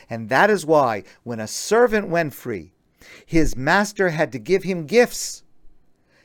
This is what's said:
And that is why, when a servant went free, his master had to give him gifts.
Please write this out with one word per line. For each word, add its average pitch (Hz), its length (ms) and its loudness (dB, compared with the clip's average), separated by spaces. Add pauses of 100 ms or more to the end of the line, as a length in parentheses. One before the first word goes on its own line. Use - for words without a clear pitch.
And 113 200 -8
that 156 220 4
is 185 140 0
why, 135 380 2 (220)
when 117 160 -8
a 107 80 -8
servant 220 600 0
went 165 260 -2
free, 95 380 -10 (540)
his 156 300 2
master 185 540 0
had 151 220 -2
to 131 60 -8
give 180 240 0
him 170 240 -6
gifts. - 560 0 (840)